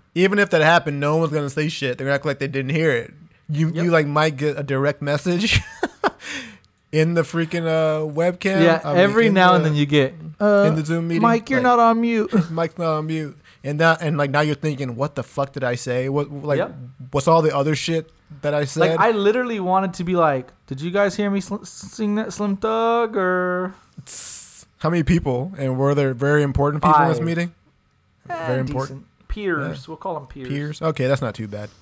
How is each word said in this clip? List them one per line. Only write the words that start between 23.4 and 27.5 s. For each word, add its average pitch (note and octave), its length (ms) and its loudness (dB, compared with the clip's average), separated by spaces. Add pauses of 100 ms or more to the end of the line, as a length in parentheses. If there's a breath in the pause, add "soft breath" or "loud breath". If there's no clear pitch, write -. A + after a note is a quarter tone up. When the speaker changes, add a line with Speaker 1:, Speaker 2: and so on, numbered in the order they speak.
Speaker 1:
How D#3+ 100 -2
many E3+ 140 0
people? C#3+ 540 0
And C3 220 -4
were C#3 160 2
there C3+ 200 0
very C#3+ 280 2
important C#3+ 400 0
people D#3 180 6
in C#3+ 80 4
this D#3 80 0
Speaker 2:
Five. E3 80 -2
Speaker 1:
meeting? E3+ 280 -2 (760)